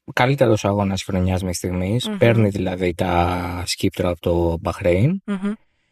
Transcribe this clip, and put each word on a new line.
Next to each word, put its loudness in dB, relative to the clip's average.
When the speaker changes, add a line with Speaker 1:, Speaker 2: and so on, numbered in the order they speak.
Speaker 1:
καλύτερος 2
αγώνας 0
χρονιάς 0
μέχρι -4
στιγμής. -2
Speaker 2:
Μμμ. -6
Speaker 1:
Παίρνει 4
δηλαδή -2
τα -2
σκύπτρα -2
από -4
το 0
Μπαχρέιν. 0
Speaker 2:
Μμμ. -4